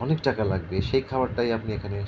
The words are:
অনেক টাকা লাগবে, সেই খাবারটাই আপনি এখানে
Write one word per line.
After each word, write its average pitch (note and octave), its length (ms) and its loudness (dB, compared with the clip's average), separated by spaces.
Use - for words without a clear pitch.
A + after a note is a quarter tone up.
অনেক D3+ 220 2
টাকা A2 220 2
লাগবে, F#2+ 380 0
সেই C3+ 180 2
খাবারটাই B2 520 0
আপনি A2 220 -2
এখানে G2+ 340 -4